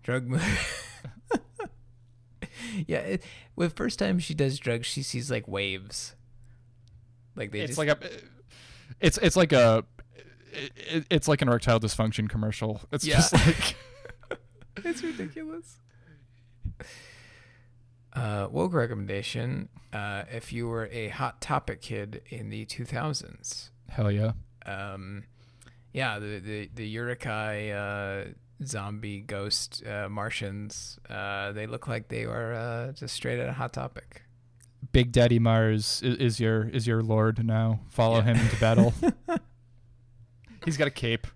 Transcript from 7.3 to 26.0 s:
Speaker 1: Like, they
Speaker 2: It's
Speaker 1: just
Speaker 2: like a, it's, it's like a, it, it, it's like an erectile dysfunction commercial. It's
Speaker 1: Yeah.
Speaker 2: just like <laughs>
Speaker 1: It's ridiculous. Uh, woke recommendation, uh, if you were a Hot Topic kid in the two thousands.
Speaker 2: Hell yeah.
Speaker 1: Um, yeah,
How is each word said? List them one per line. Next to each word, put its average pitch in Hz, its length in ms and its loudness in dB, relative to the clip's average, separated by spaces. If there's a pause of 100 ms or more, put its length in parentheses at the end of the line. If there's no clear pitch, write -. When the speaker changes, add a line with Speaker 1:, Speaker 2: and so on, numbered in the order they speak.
Speaker 1:
Like, 104 160 -6
they 104 100 -4
Speaker 2:
It's 135 100 -2
Speaker 1:
just 139 80 -2
Speaker 2:
like 151 100 2
a, 147 80 4 (1000)
it's, 170 180 6
it's 175 180 4
like 175 180 6
a, 117 300 10 (720)
it, 139 220 -8
it, 160 340 -4
it's 160 180 4
like 147 140 4
an 139 80 4
erectile 117 300 6
dysfunction 110 500 0
commercial. 107 520 -2 (100)
It's 147 140 -2
Speaker 1:
Yeah. 147 100 2
Speaker 2:
just - 180 6
like - 420 6 (520)
<laughs> - 580 -12
Speaker 1:
It's 339 180 -4
ridiculous. 320 720 -8 (2250)
Uh, 104 380 -2
woke 175 220 0
recommendation, 117 960 -4 (240)
uh, 101 380 -6
if 113 200 -10
you 117 160 -6
were 113 240 -4
a 110 180 -6
Hot - 320 -6
Topic 135 400 -4
kid 104 480 -8
in 110 200 -10
the 107 160 -10
two - 200 -10
thousands. - 840 -8 (160)
Speaker 2:
Hell 104 240 2
yeah. 107 200 2 (340)
Speaker 1:
Um, 98 580 -10 (680)
yeah, 120 260 -2